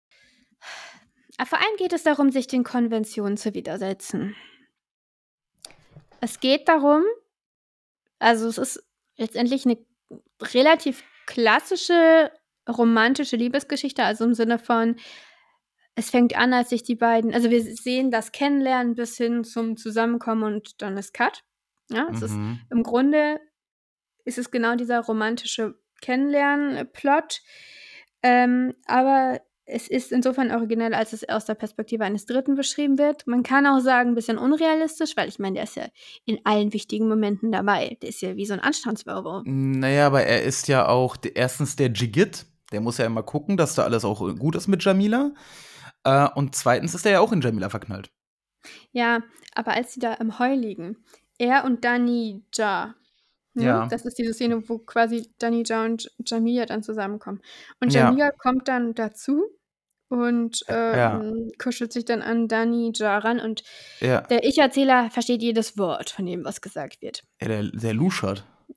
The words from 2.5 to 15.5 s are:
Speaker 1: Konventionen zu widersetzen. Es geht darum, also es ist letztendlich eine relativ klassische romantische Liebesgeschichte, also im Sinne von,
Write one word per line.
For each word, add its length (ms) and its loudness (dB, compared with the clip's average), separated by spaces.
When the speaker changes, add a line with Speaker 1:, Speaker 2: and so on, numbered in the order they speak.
Speaker 1:
Konventionen 720 -2
zu 160 -6
widersetzen. 840 -6
Es 200 -6
geht 280 2
darum, 360 6
also 280 2
es 100 -6
ist 260 -6
letztendlich 500 -2
eine 120 2
relativ 600 2
klassische 1040 4
romantische 680 2
Liebesgeschichte, 680 -2
also 220 0
im 80 4
Sinne 260 0
von, 380 0